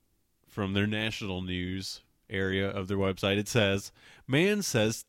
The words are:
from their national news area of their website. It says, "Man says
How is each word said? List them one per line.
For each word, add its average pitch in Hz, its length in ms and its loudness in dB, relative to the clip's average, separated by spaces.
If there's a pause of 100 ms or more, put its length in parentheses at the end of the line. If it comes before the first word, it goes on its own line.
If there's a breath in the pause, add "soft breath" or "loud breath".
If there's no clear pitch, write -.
(480)
from 98 260 -4
their 101 140 2
national 107 540 -4
news 92 600 -6 (280)
area 95 400 0
of 98 180 -6
their 98 100 -2
website. 98 400 2
It 104 100 0
says, 98 440 2 (360 loud breath)
"Man 190 340 2
says 113 480 2